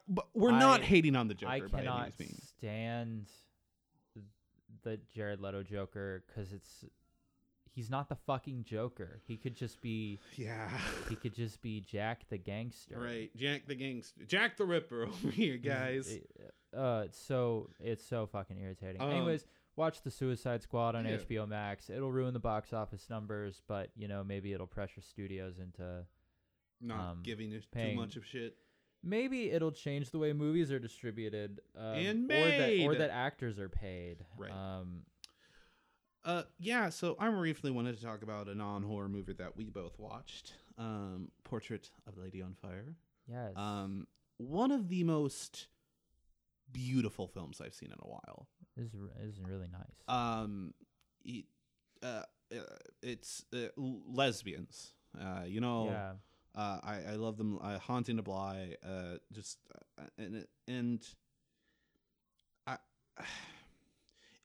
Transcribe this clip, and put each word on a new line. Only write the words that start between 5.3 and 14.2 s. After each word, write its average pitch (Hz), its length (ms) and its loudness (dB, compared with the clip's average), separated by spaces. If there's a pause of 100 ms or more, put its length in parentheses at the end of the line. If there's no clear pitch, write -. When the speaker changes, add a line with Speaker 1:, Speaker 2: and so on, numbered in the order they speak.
Speaker 2:
Leto 98 220 -2
Joker 98 640 -4 (100)
'cause 98 180 -6
it's, - 320 -14 (840)
he's 113 200 -6
not 139 180 -2
the 135 80 -4
fucking 131 480 -2
Joker. 107 600 -4
He 117 100 -6
could 120 180 -4
just - 260 -6
be 110 380 -2 (180)
Speaker 1:
Yeah. 110 320 -6 (400)
Speaker 2:
he 113 80 -2
could 113 180 -4
just 113 280 -4
be 107 180 -4
Jack 110 500 -2
the 107 80 -2
Gangster. 110 600 -6
Speaker 1:
Right, 117 380 -4
Jack 139 300 0
the 139 80 -4
Gangster. 127 500 -6